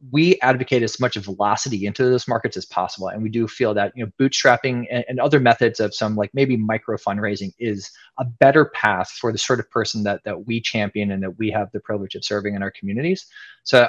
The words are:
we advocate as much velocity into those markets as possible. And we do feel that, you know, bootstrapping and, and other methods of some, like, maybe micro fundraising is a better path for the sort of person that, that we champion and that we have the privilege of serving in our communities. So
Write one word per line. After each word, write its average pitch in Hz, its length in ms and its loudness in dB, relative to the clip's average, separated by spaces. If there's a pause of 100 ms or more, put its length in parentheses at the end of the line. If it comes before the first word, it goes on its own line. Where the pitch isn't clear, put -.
(100)
we 160 300 4
advocate 127 420 2
as 110 180 -2
much 123 160 0
velocity 101 720 -2
into 101 180 0
those 127 240 2
markets 113 300 -4
as 92 80 -12
possible. 92 420 -6
And 107 140 -6
we 107 80 -4
do 113 180 -2
feel 110 240 -2
that, 104 240 -2
you 120 80 -8
know, 104 160 -10
bootstrapping 127 720 2
and, 123 180 -2
and 127 100 -4
other 143 220 4
methods 117 400 4
of 104 140 -2
some, 107 200 -2
like, 104 200 -2
maybe 131 240 2
micro 110 400 -2
fundraising 101 600 -4
is 107 320 -6 (280)
a 131 60 -2
better 139 420 6
path 95 440 -2
for 113 220 -4
the 107 60 -6
sort 123 220 0
of - 100 -8
person 110 320 -2
that, 101 220 -2
that 98 220 -8
we 117 140 -2
champion 104 500 -2
and 98 120 -2
that 95 160 -6
we 110 120 -2
have 104 220 -2
the 104 80 -6
privilege 101 340 -6
of 101 80 -12
serving 104 320 -4
in 101 80 -4
our 95 80 -4
communities. 135 560 -4 (380)
So 120 240 6